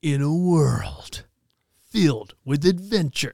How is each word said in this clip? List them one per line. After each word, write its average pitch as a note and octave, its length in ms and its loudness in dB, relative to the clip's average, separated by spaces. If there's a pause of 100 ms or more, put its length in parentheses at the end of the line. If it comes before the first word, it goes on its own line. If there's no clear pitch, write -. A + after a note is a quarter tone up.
In C#3+ 200 -2
a C#3+ 120 0
world E3 920 0 (640)
filled C#3+ 420 0 (120)
with C#3+ 200 -2
adventure. F#3 680 0